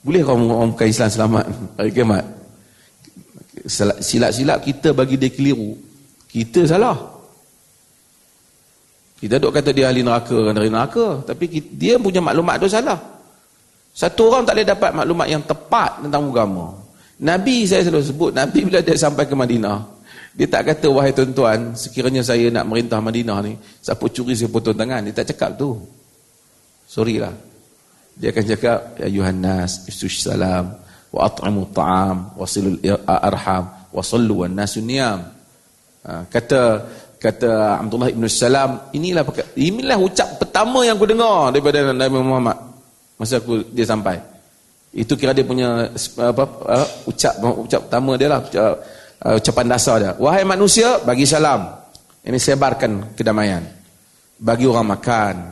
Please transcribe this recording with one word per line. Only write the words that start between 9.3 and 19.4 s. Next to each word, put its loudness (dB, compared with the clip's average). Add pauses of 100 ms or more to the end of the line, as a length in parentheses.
duk 2
kata 0
dia 4
ahli 2
neraka, 2
ahli 2
neraka, -2
tapi -4
ki-, -8
dia 2
punya 0
maklumat 0
tu 2
salah. -2 (960)
Satu 4
orang 4
tak 2
boleh 0
dapat 2
maklumat 0
yang -2
tepat -2
tentang -2
agama. -2 (400)
Nabi, 0
saya 4
selalu 2
sebut, 0
Nabi 0
bila 2
dia 2
sampai 2
ke -4
Madinah, -2 (400)